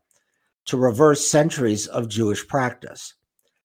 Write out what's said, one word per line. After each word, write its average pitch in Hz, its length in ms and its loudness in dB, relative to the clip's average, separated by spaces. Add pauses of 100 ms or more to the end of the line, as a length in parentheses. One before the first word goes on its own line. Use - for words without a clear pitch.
(640)
to 135 140 -4
reverse 143 480 4
centuries 131 600 0
of 120 200 -6
Jewish 104 400 -2
practice. - 640 -8 (500)